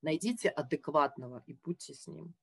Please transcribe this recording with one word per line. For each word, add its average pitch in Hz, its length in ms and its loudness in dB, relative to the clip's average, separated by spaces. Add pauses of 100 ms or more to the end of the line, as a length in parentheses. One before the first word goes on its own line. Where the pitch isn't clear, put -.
Найдите 185 460 2
адекватного 139 960 0
и 135 80 -14
будьте 170 400 -8
с - 120 -18
ним. 165 360 -14